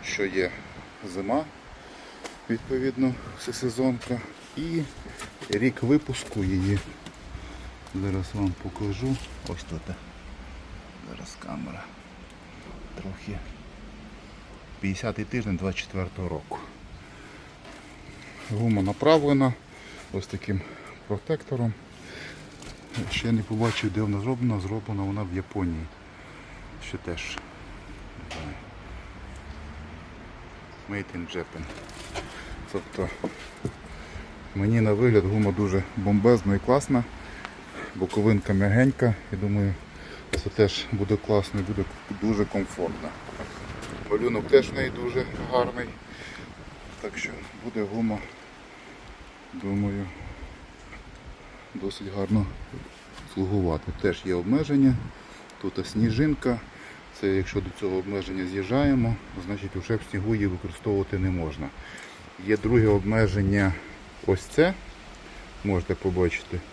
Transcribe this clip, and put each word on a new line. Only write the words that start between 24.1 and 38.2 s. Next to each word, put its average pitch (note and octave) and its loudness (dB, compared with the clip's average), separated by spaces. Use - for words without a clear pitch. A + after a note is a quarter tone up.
зроблена. A#2+ 2
Зроблена G2+ -2
вона G2+ -2
в F2+ -4
Японії. F2 -2
Ще - -8
теж. - -6
Made G2+ -2
in F2 -4
Japan. E2 -4
Тобто, F#2 -2
мені G#2+ 6
на G#2+ 6
вигляд G#2+ 8
гума G#2 6
дуже F#2+ 4
бомбезна G2+ 8
і G2 4
класна. C3 4
Боковинка G#2 4